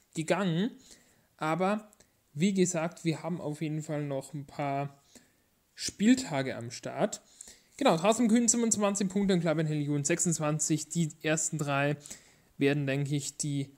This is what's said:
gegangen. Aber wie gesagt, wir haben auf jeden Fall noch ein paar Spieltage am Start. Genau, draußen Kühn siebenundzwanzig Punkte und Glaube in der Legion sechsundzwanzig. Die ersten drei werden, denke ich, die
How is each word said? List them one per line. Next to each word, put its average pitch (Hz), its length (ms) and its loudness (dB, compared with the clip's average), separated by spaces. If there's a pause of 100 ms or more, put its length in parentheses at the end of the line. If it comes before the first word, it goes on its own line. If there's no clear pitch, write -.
(140)
gegangen. 175 560 0 (680)
Aber 185 540 -2 (440)
wie 196 200 2
gesagt, 175 500 0
wir 165 200 -2
haben 165 160 -4
auf 147 200 -6
jeden 156 220 -2
Fall 151 220 -4
noch 139 280 -6
ein 143 140 -10
paar 139 560 -4 (720)
Spieltage 160 800 2
am 117 160 -10
Start. 131 500 -4 (560)
Genau, 240 200 4
draußen 220 320 2
Kühn 240 180 4
siebenundzwanzig 208 640 2
Punkte 202 260 2
und 175 60 4
Glaube 160 220 2
in 156 40 0
der 151 100 0
Legion 147 280 0
sechsundzwanzig. 156 840 0
Die 165 220 -2 (120)
ersten 156 360 0
drei 143 380 0 (640)
werden, 143 280 2
denke 139 300 0
ich, - 220 -6
die 139 400 -4